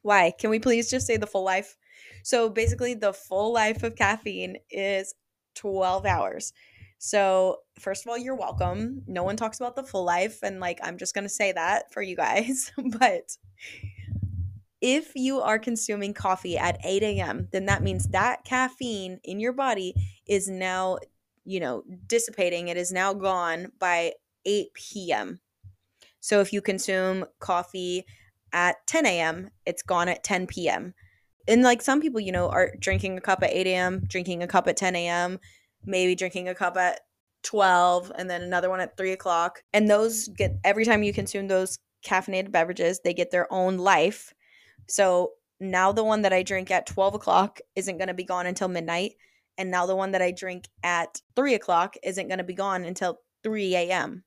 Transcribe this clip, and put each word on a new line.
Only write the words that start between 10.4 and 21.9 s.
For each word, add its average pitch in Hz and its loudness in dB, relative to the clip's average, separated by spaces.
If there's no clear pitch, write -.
and, 190 -6
like, 175 -6
I'm 175 -10
just - -8
gonna 202 -6
say 196 -2
that 180 -2
for 214 -8
you 185 -8
guys. 214 0
<laughs> 240 -6
But 214 2
if 269 0
you 262 0
are 220 2
consuming 208 -4
coffee 185 -2
at 175 0
eight 196 0
A 208 0
M, 170 -4
then 190 -2
that 196 0
means 190 -2
that 208 0
caffeine 240 -4
in 196 -8
your 247 -2
body 220 -2
is 190 0
now, 185 -2
you 190 -4
know, 127 -4